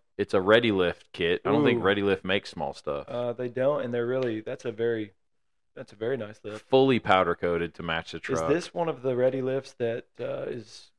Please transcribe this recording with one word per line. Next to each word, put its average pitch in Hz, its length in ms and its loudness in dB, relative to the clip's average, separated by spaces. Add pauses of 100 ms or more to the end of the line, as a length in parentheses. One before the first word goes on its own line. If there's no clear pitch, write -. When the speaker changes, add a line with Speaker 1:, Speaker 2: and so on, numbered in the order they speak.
(180)
Speaker 1:
It's - 160 -2
a 101 80 4
Ready 110 300 6
Lift 90 420 0
kit. 87 320 0
I 95 60 0
don't 110 120 4
think 120 160 4
Speaker 2:
Ooh. - 40 -6
Speaker 1:
Ready 101 180 2
Lift 98 240 0
makes 95 240 -2
small 71 240 -8
stuff. 71 340 -8
Speaker 2:
Uh, 120 260 -6
they 123 160 -8
don't, 131 340 -2
and 120 100 -8
they're 120 140 -2
really, 123 340 -2
that's 123 240 -10
a 120 60 -6
very, 110 400 -4 (640)
that's - 180 -18
a - 20 -20
very 113 220 -4
nice 107 260 -12
lift. 107 240 -12
Speaker 1:
Fully 135 300 6
powder 92 380 4
coated 85 400 -2
to 82 80 -14
match 82 300 -6
the 82 60 -10
truck. 80 300 -2
Speaker 2:
Is 147 140 2
this - 100 -16
one 170 160 -4
of 131 140 -8
the 127 120 -2
Ready 127 280 0
Lifts 131 300 -6
that, 117 320 -4 (140)
uh, 131 280 -8
is - 520 -14